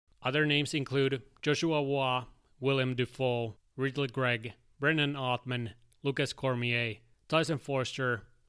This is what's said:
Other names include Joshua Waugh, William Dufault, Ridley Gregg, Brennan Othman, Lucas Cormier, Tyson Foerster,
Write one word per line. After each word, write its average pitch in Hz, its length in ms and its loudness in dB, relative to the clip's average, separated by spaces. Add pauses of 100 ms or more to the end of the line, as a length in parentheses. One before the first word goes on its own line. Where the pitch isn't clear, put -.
(220)
Other 143 240 0
names 147 280 2
include 135 480 0 (200)
Joshua 151 400 2
Waugh, 135 440 0 (340)
William 131 360 2
Dufault, 120 580 -2 (240)
Ridley 135 300 0
Gregg, 120 460 0 (260)
Brennan 147 360 2
Othman, 123 560 -2 (320)
Lucas 139 300 0
Cormier, 120 640 -2 (320)
Tyson 156 300 2
Foerster, 127 680 -2 (260)